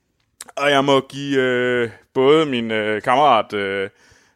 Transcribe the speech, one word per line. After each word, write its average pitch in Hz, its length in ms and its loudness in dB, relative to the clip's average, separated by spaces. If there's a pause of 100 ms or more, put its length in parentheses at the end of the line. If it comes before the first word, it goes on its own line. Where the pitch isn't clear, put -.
(560)
og 143 140 0
jeg 139 140 2
må 139 160 2
give, 139 420 -4
øh, 123 480 -2 (240)
både 151 320 4
min, 120 240 -6
øh, 107 320 -4
kammerat, 127 500 2
øh, 98 380 -4 (460)